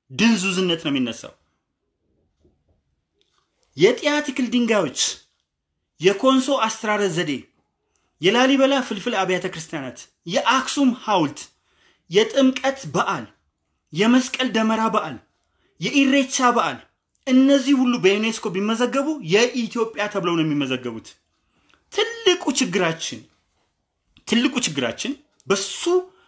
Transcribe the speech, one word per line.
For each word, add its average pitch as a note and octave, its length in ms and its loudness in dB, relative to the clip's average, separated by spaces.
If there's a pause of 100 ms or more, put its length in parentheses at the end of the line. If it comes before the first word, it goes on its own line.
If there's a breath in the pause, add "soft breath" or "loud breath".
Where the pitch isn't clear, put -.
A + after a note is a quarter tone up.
(100)
ድንዙዝነት F#3 680 0
ነው D3 120 -4
የሚነሳው። B2 400 -6 (2500)
የጥያ A#3+ 340 4 (120)
ትክል C4+ 260 -4
ድንጋዮች፣ A3 520 0 (1000)
የኮንሶ B3+ 480 2 (120)
አስተራረስ G#3 520 -2
ዘዴ፣ D#3 200 -2 (880)
የላሊበላ C4 600 4
ፍልፍል A3+ 360 -6
አብያተ F#3 320 -2
ክርስቲያናት፣ D3+ 500 -12 (280)
የአክሱም B3+ 720 0
ሐውልት፣ F3+ 420 -2 (720)
የጥምቀት C4 760 2
በዓል፣ D#3 380 -2 (680)
የመስቀል B3 580 2
ደመራ A3 380 0
በዓል፣ E3+ 280 -4 (640)
የኢሬቻ C4 560 2 (160)
በዓል፣ D#3+ 260 0 (480)
እነዚህ C4+ 480 4
ሁሉ B3+ 240 2
በዩኔስኮ G#3 500 0
ቢመዘገቡ A3+ 600 -2 (180)
የኢትዮጵያ A3+ 800 0
ተብለው F3 280 -2
ነው E3 100 0
የሚመዘገቡት። B2+ 640 -4 (840)
ትልቁ A4 600 0
ችግራችን፣ F3 680 -4 (1080)
ትልቁ A#3+ 320 0
ችግራችን C#3 540 -4 (340)
በሱ - 360 -4 (460 soft breath)